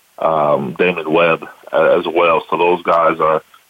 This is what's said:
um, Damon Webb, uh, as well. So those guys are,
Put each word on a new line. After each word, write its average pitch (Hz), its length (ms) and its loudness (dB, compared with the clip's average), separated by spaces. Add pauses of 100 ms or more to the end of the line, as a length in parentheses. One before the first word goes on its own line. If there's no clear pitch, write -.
(180)
um, 73 560 -2
Damon 85 380 -2
Webb, 82 360 0 (240)
uh, 80 280 2
as 87 80 -4
well. 85 420 0
So 82 80 -2
those 87 240 0
guys 82 380 0
are, 78 240 0 (260)